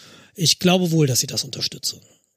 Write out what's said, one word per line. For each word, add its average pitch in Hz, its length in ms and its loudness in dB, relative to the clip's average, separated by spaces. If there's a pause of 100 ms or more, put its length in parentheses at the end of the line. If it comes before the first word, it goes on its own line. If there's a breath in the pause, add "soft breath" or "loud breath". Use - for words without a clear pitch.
(340 loud breath)
Ich - 240 0
glaube 180 320 2
wohl, 160 160 4
dass 127 140 0
sie 131 60 -4
das - 180 -6
unterstützen. - 560 -8 (360)